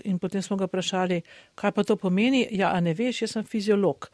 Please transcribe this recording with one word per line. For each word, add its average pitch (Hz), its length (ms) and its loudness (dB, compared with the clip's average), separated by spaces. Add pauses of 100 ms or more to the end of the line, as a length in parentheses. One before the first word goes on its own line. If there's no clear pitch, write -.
in 185 160 -2
potem 196 220 -4
smo 196 160 -4
ga 190 80 -2
vprašali, 180 560 -2 (340)
kaj 208 160 0
pa 208 120 0
to 214 120 2
pomeni. 220 560 2
Ja, 190 220 2
a 185 60 2
ne 170 140 2
veš, 233 280 -2
jaz 226 100 -4
sem 220 120 -4
fiziolog. 202 720 0